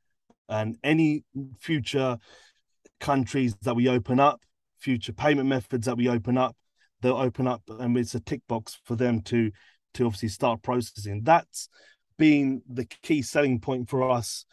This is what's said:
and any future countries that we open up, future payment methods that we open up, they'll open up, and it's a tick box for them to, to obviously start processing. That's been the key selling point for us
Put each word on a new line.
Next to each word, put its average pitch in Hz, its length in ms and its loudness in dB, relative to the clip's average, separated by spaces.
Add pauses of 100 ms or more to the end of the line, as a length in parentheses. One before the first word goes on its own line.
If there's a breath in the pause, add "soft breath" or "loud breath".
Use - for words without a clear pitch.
(480)
and 107 340 -4
any 151 420 2 (360)
future 135 580 -2 (800 soft breath)
countries 135 640 0
that 123 140 -2
we 120 120 4
open 127 300 0
up, 143 220 4 (380)
future 120 340 -4
payment 139 360 2
methods 127 380 -2
that 123 120 -2
we 120 100 2
open 120 300 0
up, 127 180 0 (460)
they'll 123 160 2
open 131 280 -2
up, 120 220 -2
and 120 300 -2
it's 120 160 -2
a 117 60 -6
tick 127 280 -8
box - 360 -8
for 117 120 -6
them 120 240 0
to, 113 320 0 (420 soft breath)
to 123 120 0
obviously 113 220 -4
start 117 340 -2
processing. 107 600 -6
That's - 460 2 (480 soft breath)
been 143 520 4
the 123 160 -8
key - 380 -4
selling 131 380 0
point 127 280 -6
for 127 220 0
us 120 420 -4